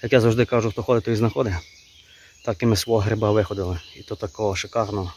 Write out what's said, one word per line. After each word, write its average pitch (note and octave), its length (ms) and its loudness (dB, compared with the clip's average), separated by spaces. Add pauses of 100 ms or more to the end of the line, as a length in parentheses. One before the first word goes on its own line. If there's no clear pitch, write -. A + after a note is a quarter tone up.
як A#2+ 100 0
я B2+ 80 8
завжди A2+ 240 4
кажу, A2+ 260 0
хто A2 120 -6
ходить, A#2 200 2
той A#2 100 -2
і A2 40 0
знаходить. A2+ 360 0 (920)
Так A2+ 180 -4
і - 20 2
ми A2+ 100 4
свого A2+ 240 0
гриба G#2+ 320 0
виходили. G2 480 0 (160)
І - 60 -18
то - 140 -10
такого G2+ 400 -4
шикарного. G#2 600 -4